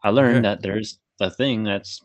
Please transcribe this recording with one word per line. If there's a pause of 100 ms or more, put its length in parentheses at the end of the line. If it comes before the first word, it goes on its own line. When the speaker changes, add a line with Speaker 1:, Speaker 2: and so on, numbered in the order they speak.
Speaker 1:
I
learned
Speaker 2:
Okay.
Speaker 1:
that
there's (220)
a
thing
that's